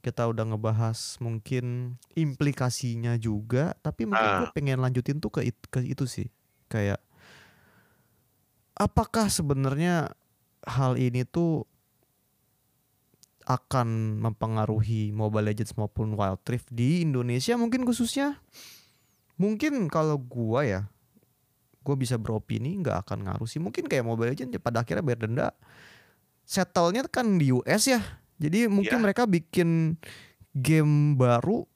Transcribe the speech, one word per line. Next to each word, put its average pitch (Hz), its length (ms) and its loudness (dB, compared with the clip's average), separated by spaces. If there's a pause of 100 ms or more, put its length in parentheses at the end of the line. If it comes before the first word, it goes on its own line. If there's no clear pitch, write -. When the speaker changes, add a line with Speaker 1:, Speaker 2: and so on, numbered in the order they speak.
Speaker 1:
kita 120 240 -4
udah 113 220 0
ngebahas 110 720 -2
mungkin 123 760 -4 (160)
implikasinya 127 1040 0
juga. 113 640 0
Tapi 156 260 -6
mungkin 110 220 2
Speaker 2:
Ah. 104 120 2
Speaker 1:
gue 226 140 0
pengen 139 260 0
lanjutin 127 400 0
tuh 208 120 -6
ke - 180 -2
it-, - 180 -8
ke - 160 -4
itu 127 220 -4
sih. 117 240 -6 (400)
Kayak 101 320 -2 (1700)
apakah 214 540 2
sebenarnya 143 840 0 (480)
hal 127 320 0
ini 123 320 0
tuh 165 400 0 (1800)
akan 113 760 -2
mempengaruhi 107 920 0
Mobile 107 400 0
Legends 107 240 -4
maupun 110 380 -4
Wild 98 320 -2
Rift 123 240 -6
di 123 320 0
Indonesia 127 560 0
mungkin 233 260 0
khususnya? 254 540 0 (1000)
Mungkin 220 540 0
kalau 156 320 0
gua 120 420 -2
ya, 98 180 0 (1000)
gua 139 160 -2
bisa 123 240 -2
beropini 110 560 -4
nggak 117 320 -4
akan 104 160 -6
ngaruh 101 240 -4
sih. - 80 -8
Mungkin 208 320 -4
kayak 131 160 0
Mobile 117 320 0
Legends 254 240 -8
pada 117 240 -2
akhirnya 170 160 -4
bayar 123 240 -2
denda. 117 240 0 (960)
Settle-nya 185 640 0
kan 214 320 2
di 139 80 4
U 127 160 2
S 196 240 2
ya. 247 120 4 (360)
Jadi 196 320 2
mungkin 208 320 2
Speaker 2:
Iya. - 20 2
Speaker 1:
mereka 214 220 4
bikin 165 720 2 (560)
game 147 640 4
baru 127 480 4 (120)